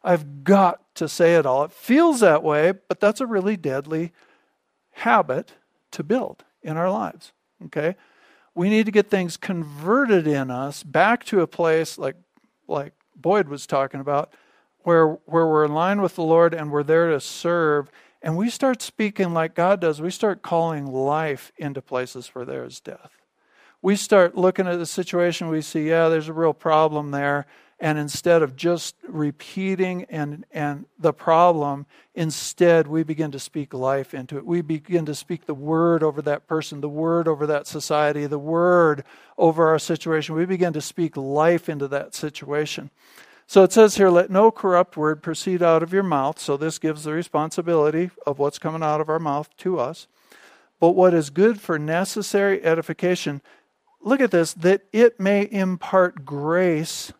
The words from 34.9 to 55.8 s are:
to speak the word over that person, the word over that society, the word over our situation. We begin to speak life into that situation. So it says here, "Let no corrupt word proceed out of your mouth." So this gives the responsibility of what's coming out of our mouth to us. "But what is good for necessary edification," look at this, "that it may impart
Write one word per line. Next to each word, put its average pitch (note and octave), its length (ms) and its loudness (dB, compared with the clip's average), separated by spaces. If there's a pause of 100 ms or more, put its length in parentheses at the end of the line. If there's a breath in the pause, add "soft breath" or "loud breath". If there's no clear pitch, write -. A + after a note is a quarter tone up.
to D3 80 -6
speak - 320 -10
the D#3 80 -6
word D#3+ 480 0
over D3+ 200 -2
that D3 260 -4
person, D#3 320 -6
the D3 80 -6
word E3 400 -2
over D3+ 180 -2
that D3 220 -4
society, D3 580 -2
the D3 100 -6
word E3 680 2 (320 soft breath)
over E3 320 4
our D#3+ 100 4
situation. D#3+ 560 -4
We D#3+ 100 0
begin F3+ 280 0
to D3+ 80 -6
speak D#3+ 360 -6
life D3 520 0
into C#3+ 180 -6
that C#3 300 -8
situation. D3 760 -8 (560 soft breath)
So - 160 8
it F#3 100 6
says A3 220 8
here, G3 160 6
"Let F3 180 4
no G3+ 220 6
corrupt F#3 460 0
word D3+ 260 -2
proceed F3 400 -4
out E3 220 4
of E3+ 80 -8
your G3 100 2
mouth." D3+ 380 -2
So C#3+ 160 -4
this D3+ 240 -6
gives D3+ 240 -4
the D3+ 80 -6
responsibility D#3+ 1000 -2 (160)
of C#3+ 140 -6
what's C#3+ 180 -2
coming D#3+ 240 -6
out D3+ 180 -2
of D#3 80 -6
our D#3+ 120 -2
mouth D3 380 -6
to F#3 200 -4
us. C3+ 300 -6 (720 soft breath)
"But E3+ 160 4
what F#3 180 6
is D#3 160 0
good G3+ 300 2
for E3 180 -4
necessary F#3+ 840 -2
edification," E3 760 -2 (600 soft breath)
look C4+ 200 0
at A#3+ 120 2
this, E3 220 2
"that F3+ 280 2 (100)
it A3+ 280 4
may G3+ 220 2
impart F#3 840 0